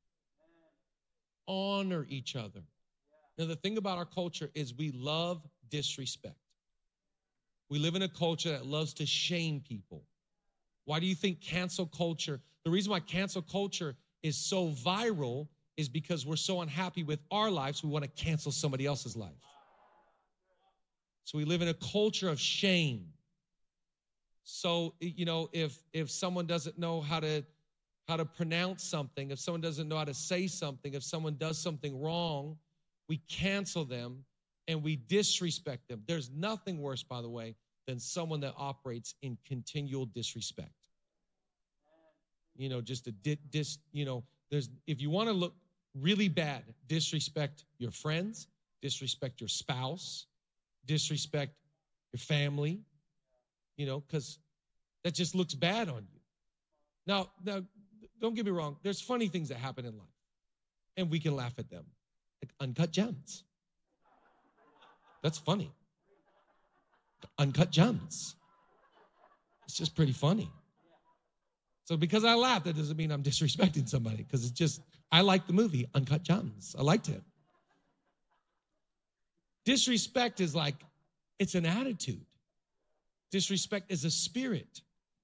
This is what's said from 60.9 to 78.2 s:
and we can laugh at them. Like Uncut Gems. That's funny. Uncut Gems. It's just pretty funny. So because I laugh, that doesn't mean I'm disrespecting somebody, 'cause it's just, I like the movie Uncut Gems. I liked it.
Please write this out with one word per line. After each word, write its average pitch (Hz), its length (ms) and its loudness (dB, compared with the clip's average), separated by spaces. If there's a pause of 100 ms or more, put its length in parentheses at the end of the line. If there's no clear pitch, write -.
and 180 160 0
we 165 80 2
can 156 160 0
laugh 123 240 -4
at - 100 -10
them. 85 160 -14 (560)
Like - 200 -14
Uncut 143 300 2
Gems. 190 520 -2 (1800)
That's 156 160 0
funny. 185 360 0 (1600)
Uncut 139 320 6
Gems. - 640 4 (1300)
It's - 100 -10
just 165 180 -2
pretty 139 200 4
funny. 165 360 2 (1300)
So 165 140 0
because 175 260 4
I 233 120 8
laugh, 233 280 6
that 165 140 0
doesn't 151 180 0
mean 156 160 0
I'm 143 120 0
disrespecting 147 640 6
somebody, 113 340 0
'cause 120 220 0
it's 123 120 -4
just, - 220 2 (320)
I 165 80 8
like 190 280 6
the 175 60 2
movie 175 400 4
Uncut 143 300 2
Gems. - 560 0
I - 20 -4
liked 175 280 4
it. 98 120 -4 (2500)